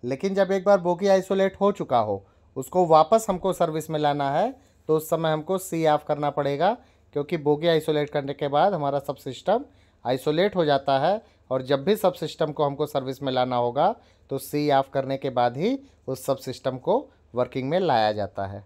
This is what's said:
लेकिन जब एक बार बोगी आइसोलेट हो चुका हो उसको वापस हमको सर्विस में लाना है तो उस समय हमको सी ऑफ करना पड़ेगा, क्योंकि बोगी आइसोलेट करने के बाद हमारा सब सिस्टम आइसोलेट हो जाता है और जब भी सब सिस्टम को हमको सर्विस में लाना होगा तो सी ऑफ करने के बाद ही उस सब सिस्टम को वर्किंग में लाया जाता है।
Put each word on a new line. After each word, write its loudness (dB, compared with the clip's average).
लेकिन -4
जब 2
एक 0
बार 6
बोगी 0
आइसोलेट 2
हो 4
चुका 0
हो -2
उसको 0
वापस 6
हमको -2
सर्विस -2
में -2
लाना 0
है 0
तो 4
उस -4
समय 0
हमको -2
सी -4
ऑफ 4
करना -2
पड़ेगा, 0
क्योंकि -4
बोगी 0
आइसोलेट 0
करने -4
के -4
बाद 2
हमारा -2
सब -8
सिस्टम -4
आइसोलेट 0
हो 2
जाता 2
है 0
और 0
जब 0
भी 2
सब 2
सिस्टम -4
को 0
हमको -2
सर्विस -6
में -2
लाना 0
होगा 0
तो -6
सी -4
ऑफ 2
करने -4
के -6
बाद 0
ही -2
उस -8
सब 0
सिस्टम -6
को 0
वर्किंग -2
में 0
लाया 2
जाता -6
है। -12